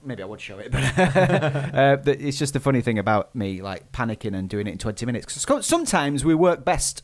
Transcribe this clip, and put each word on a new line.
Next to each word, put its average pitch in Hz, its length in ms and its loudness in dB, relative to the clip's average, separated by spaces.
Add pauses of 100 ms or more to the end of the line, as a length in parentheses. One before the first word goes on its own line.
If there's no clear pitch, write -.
maybe 117 180 -8
I 92 40 -10
would 104 140 -14
show 98 180 -14
it, 104 140 -14
but 127 100 0
<laughs> 135 160 0
uh, 143 960 4
the, 139 240 0
it's 139 180 -4
just 139 140 -2
the 131 80 0
funny 131 200 2
thing 113 180 0
about 104 360 0
me, 95 280 -4
like, 95 300 -10
panicking 110 440 -6
and 92 120 -4
doing 104 180 -4
it 101 60 -6
in 95 60 -12
twenty 113 280 -6
minutes. 120 200 -6
'Cause - 160 -8
so-, 269 180 0
sometimes 151 640 0
we 160 100 6
work 160 300 4
best - 400 0